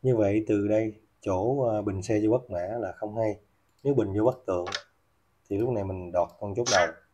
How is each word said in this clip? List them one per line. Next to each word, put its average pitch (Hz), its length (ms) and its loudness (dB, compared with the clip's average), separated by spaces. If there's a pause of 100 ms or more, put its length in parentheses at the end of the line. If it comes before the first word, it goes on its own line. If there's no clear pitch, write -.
Như 131 140 4
vậy 107 320 4
từ 101 200 2
đây 107 320 0 (200)
chỗ, 107 400 0
ờ, 110 220 0
bình 98 200 -4
xe 107 200 0
vô 107 80 4
bất 127 200 0
mã 95 280 -4
là 101 140 -6
không 107 240 -10
hay. 107 200 -2 (460)
Nếu 139 120 0
bình 101 240 0
vô 110 60 2
bất - 220 0
tượng 90 180 -2 (840)
thì 101 100 -2
lúc 120 120 0
này 104 140 -2
mình 92 280 -8
đọt 87 160 2 (120)
con 101 140 -6
chốt 117 180 -2
đầu. 90 160 4 (260)